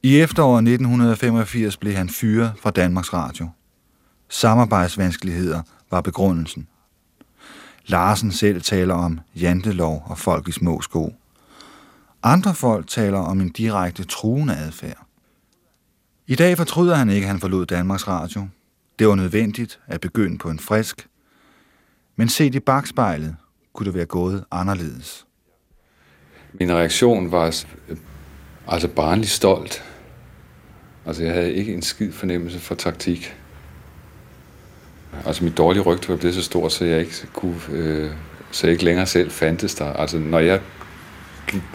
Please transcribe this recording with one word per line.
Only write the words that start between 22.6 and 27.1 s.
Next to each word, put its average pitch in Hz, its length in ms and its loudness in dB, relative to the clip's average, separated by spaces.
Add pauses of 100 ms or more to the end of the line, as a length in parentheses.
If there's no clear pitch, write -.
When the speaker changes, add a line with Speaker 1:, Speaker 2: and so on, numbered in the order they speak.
Speaker 1:
kunne 107 120 -8
det 95 80 -4
være 87 120 -2
gået 92 460 -2
anderledes. 87 760 -6 (1300)
Speaker 2:
Min 87 200 0
reaktion 87 580 4